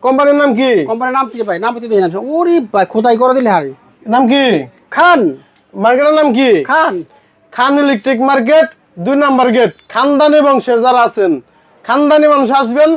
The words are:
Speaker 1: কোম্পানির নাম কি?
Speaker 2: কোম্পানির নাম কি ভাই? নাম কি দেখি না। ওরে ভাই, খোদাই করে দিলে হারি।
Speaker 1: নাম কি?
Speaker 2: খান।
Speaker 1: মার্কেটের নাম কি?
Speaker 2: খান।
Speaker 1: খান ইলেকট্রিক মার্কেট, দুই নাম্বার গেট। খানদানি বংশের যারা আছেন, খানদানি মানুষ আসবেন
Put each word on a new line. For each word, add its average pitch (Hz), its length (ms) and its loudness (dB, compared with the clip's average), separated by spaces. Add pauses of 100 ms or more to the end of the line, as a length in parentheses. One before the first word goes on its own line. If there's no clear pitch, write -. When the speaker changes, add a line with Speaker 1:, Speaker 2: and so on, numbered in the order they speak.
Speaker 1:
কোম্পানির 285 380 2
নাম 285 180 0
কি? 262 120 0 (200)
Speaker 2:
কোম্পানির 254 260 -6
নাম 269 120 -2
কি 233 180 -10
ভাই? 175 120 -4
নাম 226 140 -4
কি 233 140 -12
দেখি 214 160 0
না। 175 60 -2 (240)
ওরে 339 220 0 (180)
ভাই, 196 180 2
খোদাই 233 300 0
করে 254 160 2
দিলে 247 120 0
হারি। 156 220 -2 (420)
Speaker 1:
নাম 254 180 2
কি? 277 120 2 (520)
Speaker 2:
খান। 339 240 4 (540)
Speaker 1:
মার্কেটের 254 460 0
নাম 302 80 2 (100)
কি? 262 120 2 (140)
Speaker 2:
খান। 220 300 0 (600)
Speaker 1:
খান 269 200 0 (100)
ইলেকট্রিক 262 360 -2 (100)
মার্কেট, 285 380 2 (320)
দুই 233 240 -2
নাম্বার 262 320 0
গেট। 226 160 2 (220)
খানদানি 285 480 2
বংশের 262 440 0
যারা 254 220 2
আছেন, 196 240 -2 (540)
খানদানি 294 420 2
মানুষ 277 240 0
আসবেন 269 460 0